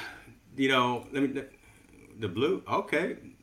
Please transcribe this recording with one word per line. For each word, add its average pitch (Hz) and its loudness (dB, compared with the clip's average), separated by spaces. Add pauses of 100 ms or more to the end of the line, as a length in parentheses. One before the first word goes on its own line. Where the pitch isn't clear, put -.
(580)
you 135 4
know, 123 4
let 135 0
me, 139 4
the, 131 -4 (760)
the 110 -2
blue. 127 0
Okay. 165 -2 (260)